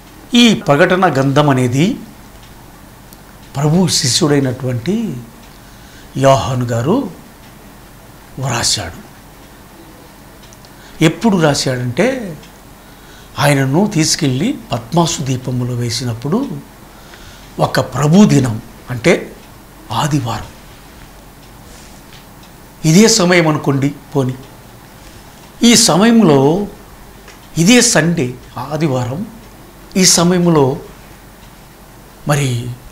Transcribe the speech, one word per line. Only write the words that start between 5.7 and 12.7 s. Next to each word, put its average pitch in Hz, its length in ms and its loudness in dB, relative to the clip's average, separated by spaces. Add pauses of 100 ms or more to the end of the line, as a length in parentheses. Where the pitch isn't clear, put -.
యోహాను 135 480 2
గారు 151 460 -2 (1300)
వ్రాశాడు. 117 640 -6 (2000)
ఎప్పుడు 190 320 0
రాశాడంటే, 156 1000 -2 (1000)